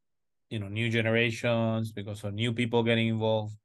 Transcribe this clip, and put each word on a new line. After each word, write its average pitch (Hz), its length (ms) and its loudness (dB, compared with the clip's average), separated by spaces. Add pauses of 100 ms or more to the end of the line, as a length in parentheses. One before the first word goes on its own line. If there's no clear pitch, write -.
(500)
you 110 100 -6
know, 98 80 -8
new 110 220 -2
generations, 113 1000 2
because 104 320 -10
of 101 100 -6
new 117 200 -2
people 117 300 2
getting 113 240 2
involved 110 580 0